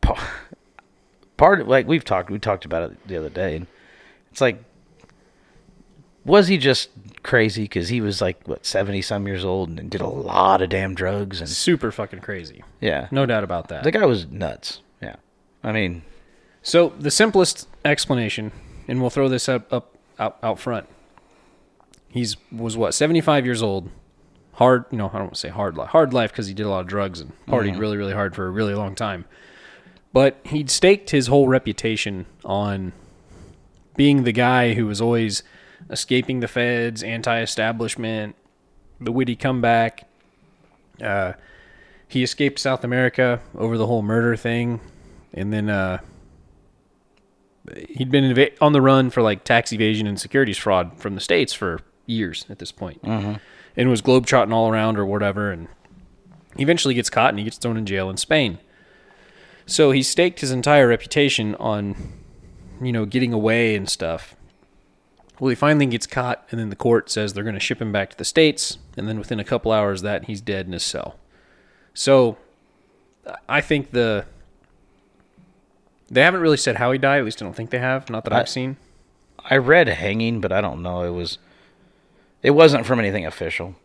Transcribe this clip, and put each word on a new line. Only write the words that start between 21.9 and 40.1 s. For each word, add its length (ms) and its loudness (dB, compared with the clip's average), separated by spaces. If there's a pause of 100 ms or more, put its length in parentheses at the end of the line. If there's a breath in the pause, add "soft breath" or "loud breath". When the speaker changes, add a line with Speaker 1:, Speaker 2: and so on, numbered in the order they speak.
Speaker 2:
He's, 280 -6 (140)
was 280 -8
what, 160 0
seventy-five 500 2
years 180 -2
old. 280 -4 (640)
Hard, 360 4
you 60 -6
know, 160 -4
I 60 -6
don't 80 -4
wanna 80 -14
say 160 -8
hard 260 -6
li-, 80 -6
hard 300 4
life 180 0
'cause 140 -8
he 80 -10
did 100 -6
a 60 -2
lot 100 -2
of 60 -8
drugs 340 -4
and 100 -16 (160)
partied 260 0
Speaker 1:
Mm-hmm. 80 -6
Speaker 2:
really, 180 -2
really 160 -4
hard 200 -4
for 120 -6
a 40 -6
really 240 -2
long 200 -6
time. 320 -6 (880 loud breath)
But 300 6
he'd 260 -6
staked 400 4
his 160 2
whole 200 6
reputation 800 -2 (180)
on 520 -4 (1000 soft breath)
being 280 6
the 80 0
guy 400 4
who 140 0
was 120 -4
always 440 0 (480 loud breath)
escaping 500 -2
the 80 -4
feds, 540 -2
anti-establishment, 1300 -4 (640)
the 140 -6
witty 240 -2
comeback. 720 0 (920)